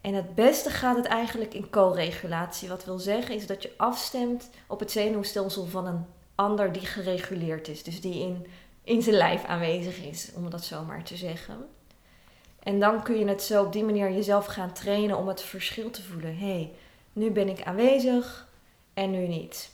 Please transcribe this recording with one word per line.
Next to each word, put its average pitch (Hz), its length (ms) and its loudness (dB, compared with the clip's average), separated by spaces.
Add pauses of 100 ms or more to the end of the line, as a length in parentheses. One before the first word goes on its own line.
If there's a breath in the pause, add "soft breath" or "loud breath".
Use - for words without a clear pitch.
En 196 120 -2
het 185 220 -4
beste 277 340 6
gaat 247 260 2
het 240 100 2
eigenlijk 226 480 0
in - 160 -8
co-regulatie. 175 1000 2
Wat 185 160 -8
wil 185 140 -6
zeggen 220 360 0
is 202 120 -6
dat 196 160 -6
je - 140 -12
afstemt 247 720 -2 (180 loud breath)
op 208 120 -6
het 202 120 -6
zenuwstelsel 202 760 0
van 180 220 -4
een 170 180 -2 (300)
ander 202 360 4
die 190 140 -4
gereguleerd 170 840 -4
is. 151 160 -10
Dus 165 180 -10
die 180 200 -4
in, 180 240 -4 (380 loud breath)
in 233 180 4
zijn 214 140 6
lijf 170 300 4
aanwezig 175 580 -2
is, 151 320 -12
om 175 140 -6
dat 170 140 -8
zo 156 200 -8
maar 156 200 -10
te 175 140 -12
zeggen. 180 480 -8 (1000 soft breath)
En 202 160 0
dan 214 240 4
kun 226 160 2
je 208 80 2
het 196 160 0
zo 208 200 4
op 190 100 -2
die 208 100 0
manier 208 280 2
jezelf 202 340 2
gaan 180 280 -6
trainen 202 440 0
om 185 100 -2
het 185 140 -4
verschil 214 480 -6
te 214 140 -12
voelen. 165 340 -8
Hé, 196 160 -6
hey, 165 180 -4 (420 loud breath)
nu 214 180 0
ben 196 180 4
ik 190 140 -6
aanwezig 247 840 4 (460 soft breath)
en 196 180 0
nu 185 160 0
niet. - 460 -6